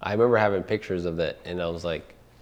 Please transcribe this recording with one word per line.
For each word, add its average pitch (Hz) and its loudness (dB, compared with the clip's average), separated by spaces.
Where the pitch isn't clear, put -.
I 101 -4
remember 117 6
having 101 2
pictures 92 -2
of 85 -4
that, 82 -2
and 90 -6
I 85 -2
was 85 -6
like, 82 -6